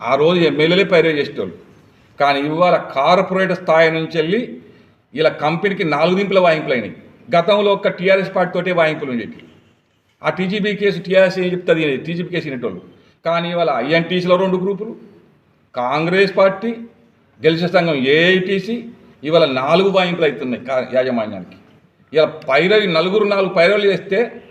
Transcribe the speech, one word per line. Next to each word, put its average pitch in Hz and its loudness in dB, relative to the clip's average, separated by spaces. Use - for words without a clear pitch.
ఆ 120 0
రోజు 170 2
ఎమ్మెల్యేలే 160 2
పైరవి 165 2
చేసేటోళ్ళు, 110 -6
కానీ 143 2
ఇవాళ 160 2
కార్పొరేట్ 185 0
స్థాయి 165 4
నుంచి 160 -4
వెళ్ళి 175 -2
ఇలా 156 2
కంపెనీకి 170 -2
నాలుగు 160 2
దింపుల 196 0
వాయింపులు 160 2
అయినాయి. 110 -4
గతంలో 202 2
ఒక్క 196 0
టీఆర్ఎస్ 185 0
పార్టీ 180 0
తోటే 180 -2
వాయింపులు 156 0
ఉండేవి. 110 -6
ఆ 151 -2
టీజీబీ 190 -2
కేసు 190 -2
టీఆర్ఎస్ 185 2
ఏం 180 -2
చెప్తే 175 -2
అది 160 0
టీజీబీ 170 -6
కేసు 170 -6
వినేటోళ్ళు. 117 -8
కానీ 170 -2
ఇవాళ 170 0
ఐఎన్టీసీలో 165 0
రెండు 185 0
గ్రూపులు, 196 -6
కాంగ్రెస్ 165 0
పార్టీ, 202 0
గెలిచే 165 2
సంఘం 170 2
ఏఐటీసీ, 185 0
ఇవాళ 160 2
నాలుగు 147 2
వాయింపులు 175 0
అవుతున్నాయి 127 -4
కా-, 131 -4
యాజమాన్యానికి. 113 -4
ఇలా 156 4
పైరవి, 170 2
నలుగురు 185 0
నాలుగు 196 0
పైరవులు 185 2
చేస్తే 196 -2